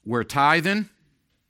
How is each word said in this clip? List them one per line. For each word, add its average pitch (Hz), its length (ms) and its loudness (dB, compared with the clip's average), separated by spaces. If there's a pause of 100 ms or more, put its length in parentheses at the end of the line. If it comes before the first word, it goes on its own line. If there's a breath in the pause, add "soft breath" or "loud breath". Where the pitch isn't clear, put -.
We're 113 200 -4
tithing. 165 640 0 (600)